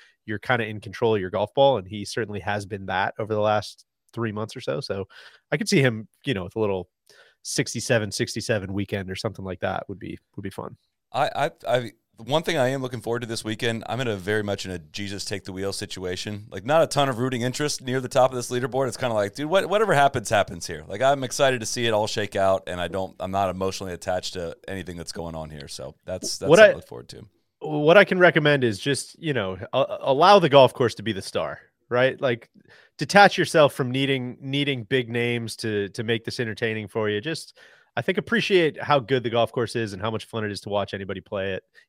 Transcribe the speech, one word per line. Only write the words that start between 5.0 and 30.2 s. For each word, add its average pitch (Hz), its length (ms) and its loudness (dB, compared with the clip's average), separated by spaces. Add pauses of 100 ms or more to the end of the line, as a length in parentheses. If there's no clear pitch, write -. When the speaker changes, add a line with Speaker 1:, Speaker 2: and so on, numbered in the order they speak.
Speaker 1:
I 151 60 0
could 175 140 -6
see 190 100 4
him, 117 280 0 (180)
you 139 80 0
know, 92 100 -4
with - 120 -10
a 113 40 -2
little 95 300 -2 (520)
sixty-seven, 113 720 -2
sixty-seven 107 600 -4
weekend 98 360 -4
or 95 60 -8
something 101 300 -8
like 92 140 -10
that - 280 -4
would 95 100 -12
be, 95 200 -12 (180)
would 101 60 -12
be 95 80 -8
fun. - 260 -12 (340)
Speaker 2:
I, 135 240 0
I, 147 160 -2 (160)
I, 120 260 0 (260)
one 151 240 -2
thing 170 160 -2
I 127 100 4
am 135 140 -2
looking 127 180 -8
forward 117 220 -4
to 120 40 -8
this 110 160 -6
weekend, 113 440 -2
I'm 113 140 -4
in 131 60 -2
a 110 100 -2
very 104 280 0
much 101 220 -4
in 95 40 -8
a 90 80 -6
Jesus 95 460 -10
take 101 200 -8
the 101 80 -10
wheel 95 200 -4
situation. 95 800 -8
Like, 95 140 -12
not 151 180 2
a 139 40 4
ton 143 220 0
of 120 100 -4
rooting 127 220 -2
interest 131 420 -4
near 127 180 -2
the 127 80 -8
top 127 220 4
of 127 60 -8
this 120 140 -6
leaderboard. 123 360 -2
It's 120 120 -6
kinda 123 160 -2
like, 101 200 0
dude, 147 160 -6
what, 185 180 2
whatever 196 260 2
happens, 139 340 4
happens 95 380 0
here. 78 200 -10
Like, 95 160 -10
I'm 135 220 2
excited 131 360 2
to 107 60 -6
see 120 200 -2
it 113 80 2
all 107 120 2
shake 104 300 -4
out, 95 320 2
and 90 120 -6
I 87 80 -2
don't, 95 300 -6
I'm 92 140 -6
not 98 180 2
emotionally 95 440 -4
attached 90 400 -4
to 85 220 -8 (120)
anything 90 300 -10
that's 82 140 -10
going 82 220 -10
on 78 160 -10
here. 76 180 -14
So 67 260 -14 (100)
that's, - 340 -8
that's - 100 -2
Speaker 1:
What 156 100 10
Speaker 2:
something 113 100 10
Speaker 1:
I 180 40 4
Speaker 2:
to - 40 -4
look 82 120 -16
forward - 200 -18
to. - 180 -18 (340)
Speaker 1:
What 151 360 4
I 202 80 10
can 185 140 0
recommend 147 440 6
is 110 160 0
just, - 400 -4
you 160 140 -4
know, 98 240 -2 (160)
a-, 131 300 0
allow 165 360 8